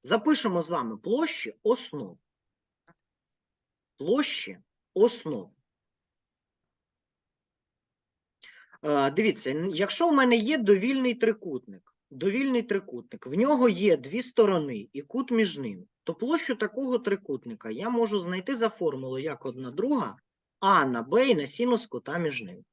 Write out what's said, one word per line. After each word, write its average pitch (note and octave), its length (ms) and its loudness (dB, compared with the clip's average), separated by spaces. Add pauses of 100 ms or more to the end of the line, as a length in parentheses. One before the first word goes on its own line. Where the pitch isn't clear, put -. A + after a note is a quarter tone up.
Запишемо G#3+ 580 2
з E3 80 -6
вами A#2+ 280 -4
площі G#3 640 -4
основ. C#3 540 -2 (1800)
Площі E3+ 600 0 (360)
основ. D#3+ 580 2 (3250)
Е, C#3 280 2
дивіться, F3 400 0
н-, D#3+ 240 -2
якщо G3+ 340 0
в D#4+ 40 4
мене B3+ 220 6
є A#3 220 0
довільний A#3+ 580 2
трикутник, E3+ 800 -4 (140)
довільний A3+ 540 -2
трикутник, D#3 640 -8
в C3 60 -8
нього B3 360 4
є F#3 280 4
дві C#3+ 240 -6
сторони D#3 720 2
і C#3 80 -8
кут B3+ 300 -6
між G#3+ 260 2
ними, G#2 260 -8 (200)
то E3+ 120 -6
площу C4 400 -2
такого A#3+ 440 -2
трикутника C3+ 680 -6
я C#3 200 -6
можу A3+ 300 0
знайти F#3 360 -4
за A3+ 140 0
формулою C3 540 -4
як D3+ 220 -8
одна B2+ 260 -8
друга F#3+ 460 -2 (420)
А F#3+ 260 6
на A#2+ 180 -2
Б G#3+ 240 4
і A#3 80 6
на C#3+ 120 -2
синус A#3 380 0
кута C#3+ 320 -8
між C#3+ 240 -4
ними. F#2 320 -16